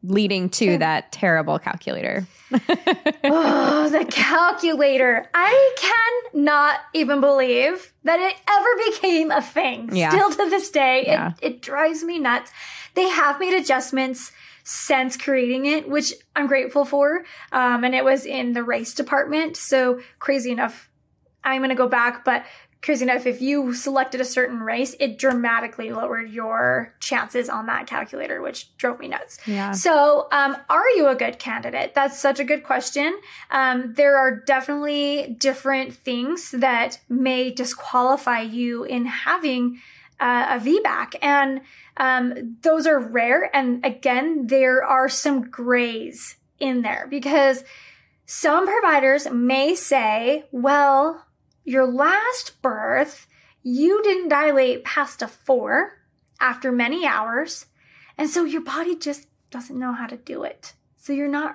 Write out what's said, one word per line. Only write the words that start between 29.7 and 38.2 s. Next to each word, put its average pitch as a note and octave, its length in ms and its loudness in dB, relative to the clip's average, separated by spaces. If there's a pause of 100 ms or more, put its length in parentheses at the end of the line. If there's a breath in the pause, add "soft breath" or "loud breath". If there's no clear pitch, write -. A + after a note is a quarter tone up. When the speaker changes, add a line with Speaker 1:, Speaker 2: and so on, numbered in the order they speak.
Speaker 2:
So, D4 640 4
um, C#4 240 2 (120)
are F#4+ 280 2
you D#4 100 4
a C4+ 80 4
good A#3+ 240 -4
candidate? A#3 560 -6
That's C#4 240 0
such C#4 220 0
a C#4+ 40 -2
good D4 200 -2
question. C#4+ 520 -2 (360 loud breath)
Um, B3+ 420 0
there C#4 240 6
are C4 160 4
definitely C#4+ 1040 -2
different C4+ 560 -2
things C4 560 -6
that A#3+ 480 0 (100)
may B3+ 440 0
disqualify B3+ 880 0